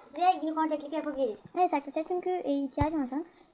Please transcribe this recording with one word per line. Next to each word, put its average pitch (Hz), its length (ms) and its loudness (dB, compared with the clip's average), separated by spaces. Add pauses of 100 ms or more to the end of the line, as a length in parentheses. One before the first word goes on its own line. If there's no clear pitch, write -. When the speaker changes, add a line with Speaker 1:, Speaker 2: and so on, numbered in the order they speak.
(160)
Speaker 1:
size 330 320 4
unicorn 311 200 0
teklifi 302 280 -4
yapabiliriz. 269 420 -2 (200)
Speaker 2:
Evet 349 160 4
arkadaşlar, 294 340 -2
çünkü, 359 220 -2
e, 359 240 0
ihtiyacım 285 480 0
var 254 60 -2
şu 254 80 -8
an. 311 100 -4 (280)